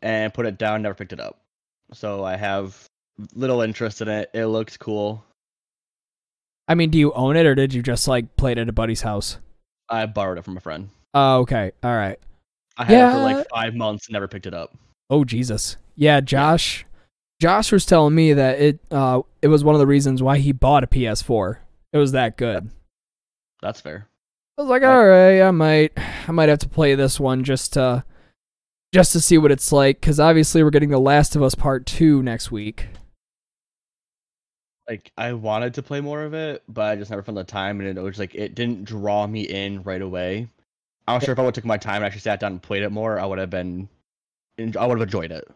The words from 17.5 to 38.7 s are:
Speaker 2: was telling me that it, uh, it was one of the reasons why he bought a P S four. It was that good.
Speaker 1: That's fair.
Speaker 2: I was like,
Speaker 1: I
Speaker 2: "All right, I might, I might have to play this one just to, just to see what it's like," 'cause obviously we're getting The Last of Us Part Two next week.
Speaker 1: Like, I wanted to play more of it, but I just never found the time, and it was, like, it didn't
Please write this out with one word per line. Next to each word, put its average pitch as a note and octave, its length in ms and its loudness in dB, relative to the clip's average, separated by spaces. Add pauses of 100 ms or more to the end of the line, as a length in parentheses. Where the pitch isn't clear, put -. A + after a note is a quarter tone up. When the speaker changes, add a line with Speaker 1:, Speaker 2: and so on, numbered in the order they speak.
Speaker 2:
was G3 140 4
telling D#3 300 6
me D#3+ 180 6
that C#3 260 2
it, D3 200 2 (120)
uh, C3 300 0 (200)
it C#3+ 60 4
was D3+ 160 4
one D3+ 120 4
of D3+ 40 4
the C#3 80 6
reasons C#3 360 2
why C3+ 140 2
he C#3 140 0
bought C3 320 2
a A#2 40 -6
P B2+ 180 2
S G#2+ 160 -4
four. G#2+ 380 -2 (320)
It D3+ 60 0
was C#3 160 2
that B2 240 -2
good. A2 340 -6 (880)
Speaker 1:
That's G#2 180 -10
fair. F2+ 280 -16 (500)
Speaker 2:
I D4 40 -8
was C#4+ 80 -6
like, C4 120 2
Speaker 1:
I C4 140 6
Speaker 2:
"All A#3+ 100 8
right, F#3+ 360 8
I F#3+ 100 6
might, D#3 400 4 (360)
I E3 40 -6
might D#3+ 180 4
have D3+ 100 4
to - 100 -4
play C#3+ 260 2
this C3+ 240 0
one C3 240 -2
just C3+ 300 -4
to, B2+ 300 0 (880)
just F3+ 180 4
to E3+ 100 0
see E3+ 160 6
what D3+ 140 6
it's - 200 0
like," C#3 300 4
'cause D3+ 180 2
obviously D#3+ 440 4
we're D3+ 80 4
getting D3 180 4
The C#3 100 2
Last C#3+ 360 4
of D3 80 2
Us C3 100 2
Part C3+ 320 0
Two D3+ 380 2
next A#2 280 -8
week. G#2+ 360 -8 (2000)
Speaker 1:
Like, G#2+ 280 -14
I A#2+ 160 -8
wanted A2+ 420 -6
to C#3 80 -12
play C#3+ 180 -10
more D3 220 -10
of D3+ 100 -12
it, D#3 340 -10
but A2 160 -8
I G#2+ 120 -4
just G2+ 160 -12
never G2+ 100 -10
found G#2 160 -12
the F#2+ 60 -10
time, G2+ 380 -8
and G2 160 -8
it F#2 40 -10
was, F#2+ 160 -10
like, G2 160 -10
it G2+ 220 -12
didn't A#2 300 -8